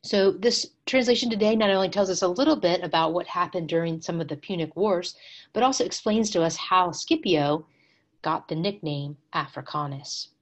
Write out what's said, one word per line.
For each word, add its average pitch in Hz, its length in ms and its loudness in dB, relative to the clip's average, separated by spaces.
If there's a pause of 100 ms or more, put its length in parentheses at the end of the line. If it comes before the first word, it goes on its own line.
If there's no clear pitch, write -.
So 196 280 4
this 220 400 0 (140)
translation 240 460 2
today 214 260 2
not 214 140 4
only 190 180 2
tells 190 220 0
us 180 120 0
a 185 60 2
little 269 280 2
bit 180 260 0
about 160 300 2
what 175 140 -2
happened 175 420 -4
during 165 320 -2
some 170 200 -6
of 156 80 -6
the 156 80 -6
Punic 165 400 -6
Wars, 180 400 -2 (360)
but 220 100 0
also 262 220 2
explains 214 460 -2
to 170 120 2
us 165 140 0
how 180 360 2
Scipio 160 760 0 (560)
got - 240 -4
the - 80 -6
nickname 156 600 -6 (160)
Africanus. 143 960 -8 (140)